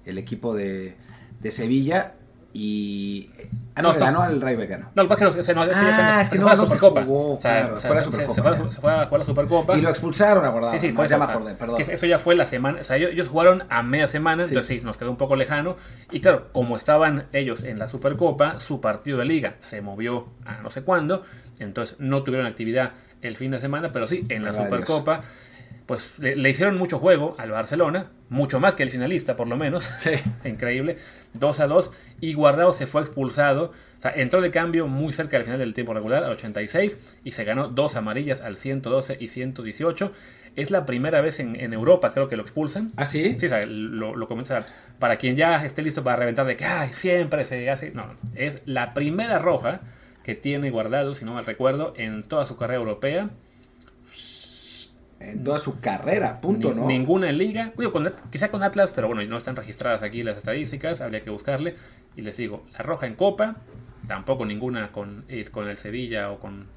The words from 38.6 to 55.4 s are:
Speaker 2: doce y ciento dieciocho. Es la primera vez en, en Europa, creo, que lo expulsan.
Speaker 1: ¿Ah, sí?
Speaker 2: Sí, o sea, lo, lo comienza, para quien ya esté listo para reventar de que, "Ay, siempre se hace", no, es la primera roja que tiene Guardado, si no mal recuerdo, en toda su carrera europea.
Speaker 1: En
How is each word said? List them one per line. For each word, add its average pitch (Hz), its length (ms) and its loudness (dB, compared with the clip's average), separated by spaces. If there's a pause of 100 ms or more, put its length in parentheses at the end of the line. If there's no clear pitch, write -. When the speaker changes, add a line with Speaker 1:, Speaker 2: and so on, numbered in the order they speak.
Speaker 2:
doce 127 300 0
y 117 80 -10
ciento 127 340 -8
dieciocho. 151 500 -4 (440)
Es 143 140 -4
la 170 160 0
primera 139 340 0
vez 151 200 -2
en, 117 160 -6
en 117 160 -6
Europa, 123 420 4
creo, 135 140 0
que 120 80 -4
lo 110 60 -6
expulsan. 196 540 -6
Speaker 1:
¿Ah, 139 100 -2
sí? 160 340 0
Speaker 2:
Sí, - 60 0
o - 20 0
sea, 113 180 0
lo, 110 480 -6
lo 113 140 -8
comienza, 120 360 -6 (360)
para 120 160 2
quien 127 200 0
ya 156 280 4
esté 147 180 -6
listo 147 220 -4
para 123 120 2
reventar 120 300 0
de 123 100 -2
que, - 80 -8
"Ay, 160 280 -2
siempre 160 520 0
se 127 260 -4
hace", 143 200 -4
no, 104 240 -12 (220)
es 143 280 -6
la 123 260 -4
primera 175 500 0
roja 165 400 0 (420)
que 110 140 -6
tiene 143 340 -2
Guardado, 127 460 -2
si 117 80 -14
no 117 100 -8
mal 113 100 -8
recuerdo, 131 520 -2
en 110 260 -8
toda 147 240 -2
su 113 100 -14
carrera 123 220 -4
europea. 139 520 -4 (2000)
Speaker 1:
En 117 140 -8